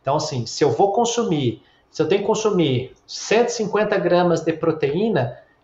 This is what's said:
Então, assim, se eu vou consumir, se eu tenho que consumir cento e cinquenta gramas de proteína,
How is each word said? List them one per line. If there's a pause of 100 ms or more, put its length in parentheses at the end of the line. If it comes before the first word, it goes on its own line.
Então,
assim,
se
eu
vou
consumir, (280)
se
eu
tenho
que
consumir (120)
cento
e
cinquenta
gramas
de
proteína, (260)